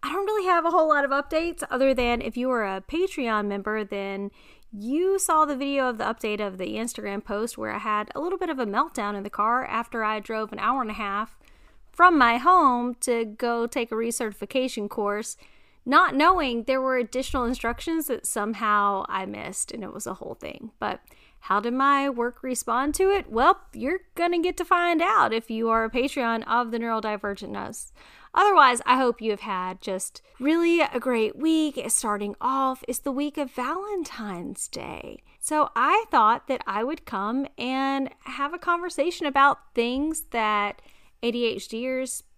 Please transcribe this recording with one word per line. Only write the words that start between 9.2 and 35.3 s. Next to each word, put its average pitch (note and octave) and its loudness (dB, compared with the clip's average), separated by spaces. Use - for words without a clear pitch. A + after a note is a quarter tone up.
the G#3 -8
car A#3 0
after A3+ -4
I G#3+ -2
drove A3 -6
an G#3 -12
hour B3 0
and G#3+ -4
a - -6
half G#3 -6
from F4 8
my A#3 6
home B3 6
to A#3 0
go A#3 -2
take A#3 -2
a A3 -4
recertification A3+ -2
course, G#3 -4
not D#4 6
knowing C#4 4
there C4 0
were C4 0
additional B3+ -2
instructions B3+ -2
that - -4
somehow G#3 0
I F#3+ -4
missed, G3+ -8
and A3+ -10
it F3+ -10
was - -10
a - -8
whole - -12
thing. - -12
But G#3+ -6
how G3 0
did A#3 -4
my C#4 2
work A#3+ -4
respond C4 -2
to F#4+ 4
it? G4+ 0
Well, D4 2
you're C#4 -4
gonna F4 0
get F4+ -2
to E4+ -4
find F4 2
out E4+ 2
if A3+ -4
you A3+ -2
are A3+ 2
a A3+ -2
Patreon A#3+ -2
of A#3+ 0
The A#3 -4
Neurodivergent G#3+ -4
Nurse. G3+ -10
Otherwise, D4+ 6
I B3+ 6
hope B3 2
you A3 -2
have G3+ -2
had F#3 -6
just - -8
really E4+ 4
a B3+ 0
great A3+ 0
week. D#4 0
Starting G#3 -2
off C4 0
is B3 -4
the C#4 -4
week C#4+ -4
of C#4 -4
Valentine's C4 -6
Day. - -12